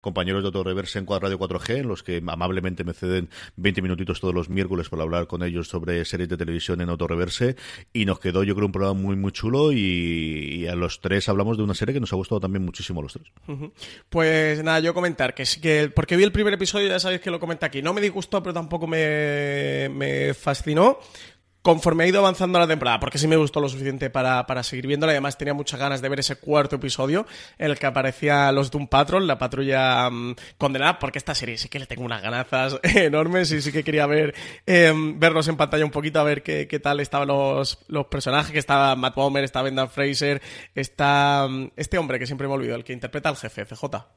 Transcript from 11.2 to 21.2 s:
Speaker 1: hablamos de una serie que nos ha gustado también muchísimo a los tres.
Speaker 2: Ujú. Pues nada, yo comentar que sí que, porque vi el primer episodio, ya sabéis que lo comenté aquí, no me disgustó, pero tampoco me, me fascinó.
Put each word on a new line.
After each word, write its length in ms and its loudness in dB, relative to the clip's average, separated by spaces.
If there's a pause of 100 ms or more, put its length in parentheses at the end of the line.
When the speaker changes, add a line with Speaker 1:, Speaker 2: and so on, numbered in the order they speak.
Speaker 1:
hablamos 280 0
de 80 0
una 100 0
serie 200 -2
que 60 -2
nos 120 -4
ha 40 -2
gustado 240 -2
también 240 -2
muchísimo 360 -6
a 20 -6
los 120 -10
tres. 120 -18 (220)
Speaker 2:
Ujú. 240 -12 (360)
Pues 540 2
nada, 180 4
yo 140 2
comentar 400 0
que 120 -6
sí 140 -2
que, 340 4
porque 220 2
vi 60 8
el 100 4
primer 220 2
episodio, 340 0
ya 120 0
sabéis 220 -2
que 80 -4
lo 100 -4
comenté 260 -4
aquí, 160 -4
no 120 0
me 60 0
disgustó, 420 -2
pero 120 -6
tampoco 320 -4
me, 1040 0
me 440 0
fascinó. 640 2 (640)